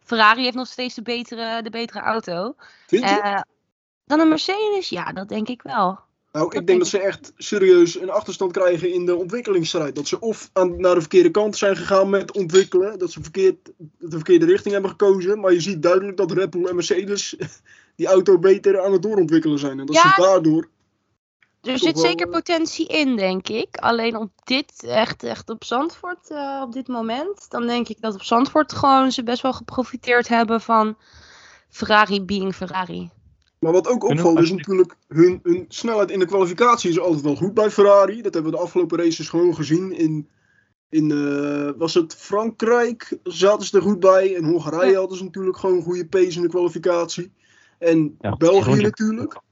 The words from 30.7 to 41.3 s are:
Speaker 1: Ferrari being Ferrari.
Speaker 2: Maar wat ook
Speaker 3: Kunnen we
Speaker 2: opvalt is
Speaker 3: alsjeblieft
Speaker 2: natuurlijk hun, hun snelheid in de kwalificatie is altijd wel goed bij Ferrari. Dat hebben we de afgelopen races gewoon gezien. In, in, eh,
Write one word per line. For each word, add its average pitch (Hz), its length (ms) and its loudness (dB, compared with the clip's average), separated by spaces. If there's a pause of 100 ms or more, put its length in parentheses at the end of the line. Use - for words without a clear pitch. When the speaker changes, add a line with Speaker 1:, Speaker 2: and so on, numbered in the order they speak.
Speaker 1:
Ferrari 208 560 0
being 190 300 -4
Ferrari. 180 560 -10 (480)
Speaker 2:
Maar 160 140 0
wat 180 160 4
ook 240 120 0
Speaker 3:
Kunnen 151 240 0
we 175 40 6
Speaker 2:
opvalt 165 160 6
is 160 80 -2
Speaker 3:
alsjeblieft 180 160 -8
Speaker 2:
natuurlijk 185 280 0 (120)
hun, 175 460 2
hun 180 140 -8
snelheid 214 420 -2
in 196 80 -4
de 180 80 2
kwalificatie 190 640 2
is 165 100 0
altijd 165 220 0
wel 143 140 -2
goed 196 180 -4
bij 214 160 2
Ferrari. 202 520 4
Dat 196 120 -6
hebben 160 180 -4
we 165 60 -6
de 170 60 -4
afgelopen 170 340 -2
races 165 300 -2
gewoon 170 260 2
gezien. 160 440 -2
In, 156 300 -2 (600)
in, 156 220 0
eh, 143 680 -4